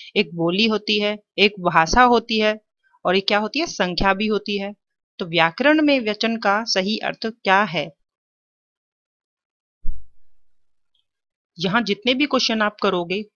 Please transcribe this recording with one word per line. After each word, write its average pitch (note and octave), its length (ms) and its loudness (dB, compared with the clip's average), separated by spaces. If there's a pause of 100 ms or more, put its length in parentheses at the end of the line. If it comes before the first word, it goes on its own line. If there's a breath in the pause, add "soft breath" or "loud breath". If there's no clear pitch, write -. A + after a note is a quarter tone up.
(160 loud breath)
एक E3+ 200 -2
बोली F3+ 320 2
होती G#3 320 -2
है, G#3 200 -2 (180)
एक G#3 220 4
भाषा E3+ 440 2
होती A#3 360 2
है, G#3+ 200 0 (460)
और F3+ 100 2
एक F#3+ 120 0
क्या G#3 120 2
होती G#3+ 200 -4
है? E4+ 60 -2
संख्या G3 480 -2
भी G#3 140 -2
होती G#3 320 -4
है। G3+ 140 -8 (460)
तो F#3+ 60 -8
व्याकरण E3+ 560 2
में C#4+ 180 2
वचन A3+ 380 -2
का G#3+ 260 -2
सही G#3 340 -2
अर्थ - 280 -6
क्या G3+ 380 0
है? E3 280 -6 (3750)
यहाँ F#3+ 220 0
जितने G3+ 320 -2
भी C#4 120 0
क्वेश्चन A#3 360 -2
आप G#3 220 -2
करोगे, F#3 420 -2 (100)